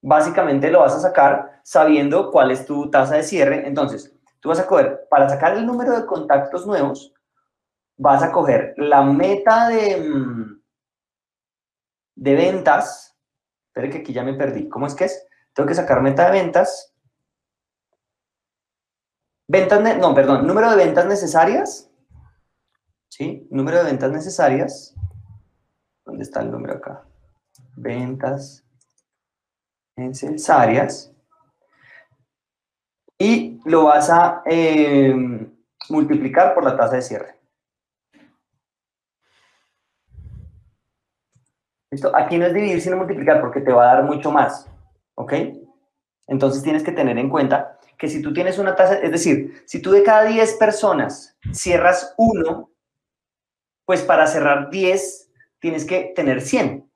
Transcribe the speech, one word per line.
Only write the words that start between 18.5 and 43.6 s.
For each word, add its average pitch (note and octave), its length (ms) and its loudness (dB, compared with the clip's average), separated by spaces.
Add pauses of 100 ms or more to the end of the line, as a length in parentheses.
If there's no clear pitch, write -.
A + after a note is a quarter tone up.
Ventas G3 340 4
ne-, A3+ 160 2
no, F3 160 2
perdón, C3+ 320 4
número G#3+ 240 2
de A3 60 4
ventas F3 320 4
necesarias. G3+ 800 -2 (1200)
¿Sí? - 420 -12
Número C#3+ 280 -2
de E3+ 80 2
ventas C3+ 260 -2
necesarias. D#3 840 -2 (1080)
¿Dónde - 200 -14
está - 180 -10
el A#1 100 -8
número A#1 220 -10
acá? - 320 -16 (720)
Ventas B2+ 880 -10 (1300)
necesarias. C3+ 1160 -2 (2000)
Y - 460 0
lo D#3+ 220 4
vas D3+ 240 4
a, E3+ 360 2
eh, D3+ 680 2 (720)
multiplicar A#3 640 0
por E3 120 0
la B2+ 100 0
tasa B2+ 220 0
de B2+ 60 -4
cierre. - 360 -12 (4000)
¿Listo? C#3 220 -4
Aquí E3 240 0
no E3+ 100 0
es F3 60 0
dividir, F#3+ 280 -2
sino F3+ 160 -4
multiplicar, C3+ 420 0
porque A#2 220 -6